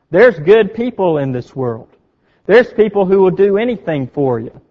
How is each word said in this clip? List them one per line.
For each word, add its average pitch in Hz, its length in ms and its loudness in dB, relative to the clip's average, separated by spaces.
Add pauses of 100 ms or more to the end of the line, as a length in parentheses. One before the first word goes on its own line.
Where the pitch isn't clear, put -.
(120)
There's 220 280 4
good 202 340 2
people 202 440 -4
in 139 140 -4
this 123 240 -10
world. 120 320 -8 (580)
There's 233 260 4
people 202 340 0
who 196 160 2
will 185 100 4
do 196 260 0
anything 175 500 -4
for 131 320 -4
you. - 320 -14